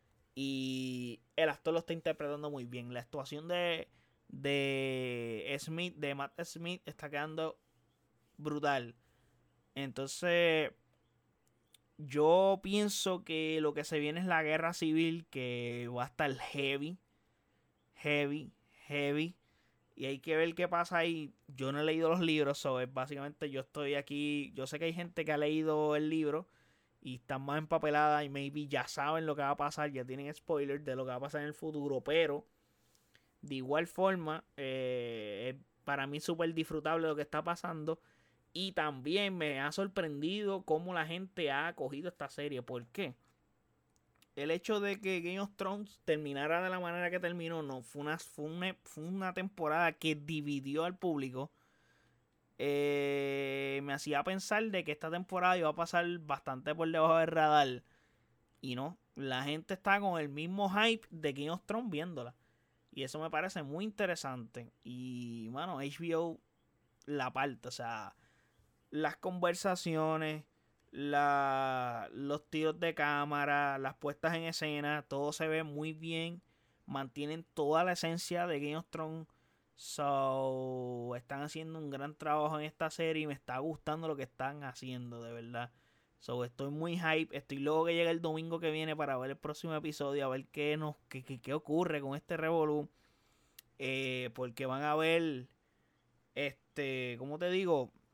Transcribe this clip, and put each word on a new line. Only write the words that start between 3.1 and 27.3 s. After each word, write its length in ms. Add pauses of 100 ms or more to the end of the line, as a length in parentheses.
de, 420 (380)
de 1300
Smith, 360
de 180
Matt 300
Smith, 420
está 240
quedando 500 (800)
brutal. 580 (800)
Entonces, 960 (1300)
yo 640
pienso 640
que 380
lo 120
que 100
se 140
viene 220
es 80
la 160
guerra 300
civil, 580
que 640
va 80
a 40
estar 280
heavy, 640 (960)
heavy, 580 (320)
heavy. 500 (600)
Y 100
hay 140
que 180
ver 160
qué 140
pasa 300
ahí. 360 (140)
Yo 240
no 80
he 40
leído 260
los 100
libros, 400
so, 200
es 140
básicamente 560
yo 120
estoy 340
aquí. 580
Yo 140
sé 100
que 80
hay 80
gente 320
que 60
ha 60
leído 580
el 160
libro 360 (540)
y 140
están 260